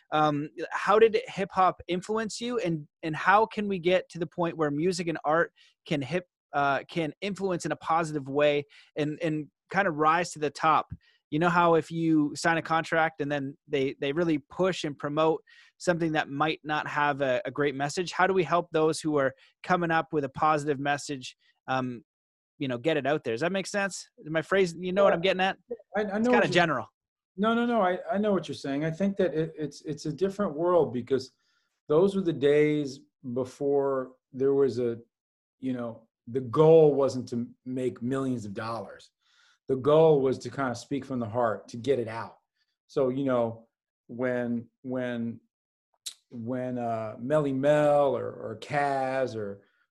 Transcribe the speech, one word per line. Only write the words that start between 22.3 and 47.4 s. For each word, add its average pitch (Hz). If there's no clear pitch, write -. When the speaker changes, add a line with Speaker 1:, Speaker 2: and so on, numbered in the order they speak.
Speaker 1:
you 143
know, 123
get 156
it 131
out 147
there? 113
Does 120
that 175
make 196
sense? 196
My 156
phrase, 185
you 180
know 196
what 190
Speaker 2:
Yeah. 185
Speaker 1:
I'm 170
getting 185
at? 190
Speaker 2:
I, 208
I 214
know 196
Speaker 1:
It's -
Speaker 2:
what 226
Speaker 1:
kinda 202
Speaker 2:
you're 147
Speaker 1:
general. 160
Speaker 2:
No, 220
no, 233
no. 233
I, 185
I 190
know 208
what 170
you're 139
saying. 143
I 160
think 196
that 175
it, 160
it's, 151
it's 156
a 147
different 190
world, 165
because 123
those 185
were 190
the 165
days 147
before 135
there 135
was 131
a, 117
you 131
know, 117
the 131
goal 151
wasn't 127
to 120
make 127
millions 127
of 98
dollars. 113
The 135
goal 147
was 131
to 123
kinda 127
speak 131
from 131
the 110
heart, 113
to 120
get 120
it 110
out. 110
So, 131
you 139
know, 120
when, 120
when, 123
when, 123
uh, 113
Melle 139